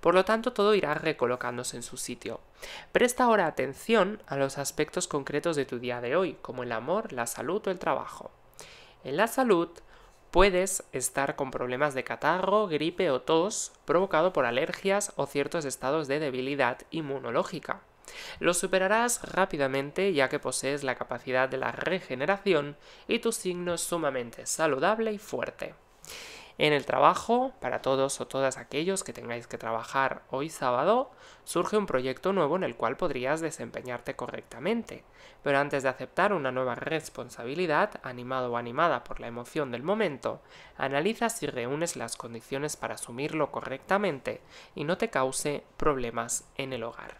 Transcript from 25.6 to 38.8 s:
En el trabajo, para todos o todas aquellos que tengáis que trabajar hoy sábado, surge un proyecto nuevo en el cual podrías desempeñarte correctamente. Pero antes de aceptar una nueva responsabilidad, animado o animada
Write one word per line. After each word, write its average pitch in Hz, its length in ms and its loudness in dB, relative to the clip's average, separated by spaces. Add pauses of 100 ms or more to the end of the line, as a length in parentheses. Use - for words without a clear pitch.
En 151 160 6
el 131 100 2
trabajo, 220 760 4
para 123 200 -4
todos 135 400 0
o 135 60 -4
todas 135 320 -2
aquellos 170 440 -4
que - 120 -10
tengáis 120 320 -8
que 135 100 -10
trabajar 117 720 -2
hoy 143 220 -4
sábado, 151 600 2 (340)
surge 175 340 0
un 202 80 2
proyecto 131 480 0
nuevo 165 220 4
en 190 60 0
el 127 140 -2
cual 120 220 0
podrías 143 420 0
desempeñarte 123 760 -6
correctamente. 135 840 -6 (400)
Pero 139 160 4
antes 143 240 0
de 131 60 2
aceptar 175 460 0
una 135 180 0
nueva 127 220 0
responsabilidad, 147 1300 -2
animado 123 500 -4
o 120 60 0
animada 123 440 2